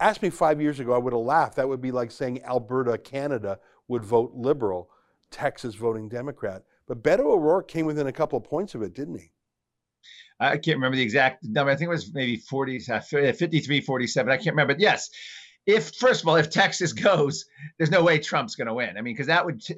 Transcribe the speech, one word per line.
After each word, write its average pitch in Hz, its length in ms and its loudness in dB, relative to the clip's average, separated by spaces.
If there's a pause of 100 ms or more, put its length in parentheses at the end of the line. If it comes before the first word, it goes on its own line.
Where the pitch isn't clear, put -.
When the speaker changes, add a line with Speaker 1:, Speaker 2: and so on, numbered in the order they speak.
Speaker 1:
ask 208 200 2
me 190 80 0
five 156 300 2
years 147 220 -2
ago, 123 120 0
I 123 40 4
would 123 160 0
have 117 80 0
laughed. 139 340 2
That 135 140 0
would 131 120 -4
be 131 100 -4
like 123 200 -2
saying 123 320 -6
Alberta, 123 540 -2
Canada 127 640 -6 (280)
would 117 160 -2
vote 117 300 2
Liberal, 117 560 -2 (420)
Texas 127 440 -6
voting 110 340 -4
Democrat. 120 540 -8 (220)
But 120 160 -10
Beto 175 200 4
O'Rourke 185 480 4
came 160 160 -2
within 151 220 -2
a 127 60 -4
couple 147 240 -2
of 117 60 -4
points 190 320 -6
of 113 60 -6
it, 92 120 -6
didn't 143 260 -10
he? - 120 -20 (1080)
Speaker 2:
I 135 180 2
can't 156 200 0
remember 131 180 0
the 131 80 2
exact 131 400 2
number. 139 280 0
I 135 40 4
think 156 120 -2
it 175 40 -4
was 151 220 -6
maybe 123 240 -2
forty, 131 420 -6 (100)
uh, 107 120 -2
fifty-three 143 800 0
forty-seven. 123 500 -2
I 135 60 4
can't 143 120 -4
remember. 139 260 2
But 165 60 -2
yes, 185 280 2 (580)
if, 202 280 2
first 240 280 2
of 165 40 0
all, 160 100 6
if 160 120 4
Texas 175 440 0
<laughs> 214 160 0
goes, 151 360 2 (320)
there's 160 140 2
no 175 120 6
way 165 140 6
Trump's 147 380 -4
gonna 117 180 -4
win. 110 240 -4
I 107 40 -8
mean, 117 140 -6
'cause 131 120 -4
that 170 180 2
would, 151 160 -6 (160)